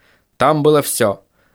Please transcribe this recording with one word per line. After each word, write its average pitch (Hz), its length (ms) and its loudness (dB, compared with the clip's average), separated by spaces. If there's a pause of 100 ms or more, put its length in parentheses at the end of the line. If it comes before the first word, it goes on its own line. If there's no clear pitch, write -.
(380)
Там 147 260 0
было 151 180 2
все. 107 420 -4 (300)